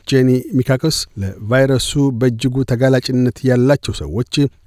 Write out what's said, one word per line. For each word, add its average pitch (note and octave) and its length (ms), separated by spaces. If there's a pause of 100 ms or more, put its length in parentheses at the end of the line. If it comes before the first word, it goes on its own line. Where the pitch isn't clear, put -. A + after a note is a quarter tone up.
ጄኒ C3 220 (240)
ሚካኮስ C3+ 440 (200)
ለቫይረሱ A#2 720 (220)
በእጅጉ B2 500
ተጋላጭነት B2+ 800
ያላቸው B2+ 500
ሰዎች E2 400 (340)